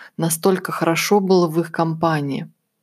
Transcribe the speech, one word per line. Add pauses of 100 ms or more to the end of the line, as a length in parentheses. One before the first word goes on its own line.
(160)
Настолько
хорошо
было
в
их
компании. (340)